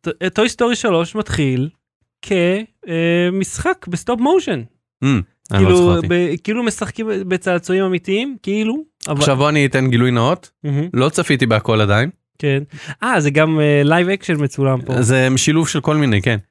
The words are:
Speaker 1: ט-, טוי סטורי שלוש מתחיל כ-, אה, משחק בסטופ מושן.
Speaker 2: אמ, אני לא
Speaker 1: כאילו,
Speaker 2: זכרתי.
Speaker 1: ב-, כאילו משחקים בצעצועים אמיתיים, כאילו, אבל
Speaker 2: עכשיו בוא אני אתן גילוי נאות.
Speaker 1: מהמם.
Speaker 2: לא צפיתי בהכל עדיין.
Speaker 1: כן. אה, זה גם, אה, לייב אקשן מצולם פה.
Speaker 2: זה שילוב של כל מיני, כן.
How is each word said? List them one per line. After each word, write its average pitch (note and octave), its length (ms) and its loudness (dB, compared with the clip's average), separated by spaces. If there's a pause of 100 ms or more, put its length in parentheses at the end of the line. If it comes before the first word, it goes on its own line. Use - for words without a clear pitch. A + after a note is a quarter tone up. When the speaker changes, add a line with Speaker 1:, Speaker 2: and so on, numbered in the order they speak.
Speaker 1:
ט-, E3+ 320 -6
טוי A3 160 2
סטורי A#3+ 260 0
שלוש E3+ 400 -2
מתחיל C#3+ 540 -2 (520)
כ-, - 100 -8 (560)
אה, E3+ 60 -6 (400)
משחק G3 540 -4
בסטופ A3 320 -4
מושן. C4 420 0 (420)
Speaker 2:
אמ, C3 180 2 (300)
אני G2 120 4
לא F#3 60 6
Speaker 1:
כאילו, F3+ 220 6
Speaker 2:
זכרתי. E3 180 0
Speaker 1:
ב-, F3 340 0
כאילו A3+ 200 -2
משחקים A3 460 -6 (180)
בצעצועים F3+ 560 -2
אמיתיים, G3 600 -2
כאילו, G#3+ 320 -2 (320)
אבל D3+ 120 -2
Speaker 2:
עכשיו C#3+ 160 2
בוא C#3+ 140 2
אני D3+ 160 2
אתן C3 240 0
גילוי B2 220 2
נאות. B2 400 0 (120)
Speaker 1:
מהמם. D3 300 -4
Speaker 2:
לא B2+ 160 2
צפיתי C#3+ 360 0
בהכל A2 360 2
עדיין. G#2+ 280 2 (300)
Speaker 1:
כן. C#3 240 -2 (400)
אה, A#3 160 0
זה D3 100 0
גם, D#3 300 2
אה, D3 240 2
לייב F3 260 2
אקשן F3 340 -2
מצולם C3 380 -2
פה. B2+ 200 -2
Speaker 2:
זה C3 260 2 (100)
שילוב D#3 300 2
של D3 140 -4
כל D3+ 140 0
מיני, B2 260 2
כן. A2+ 160 0 (120)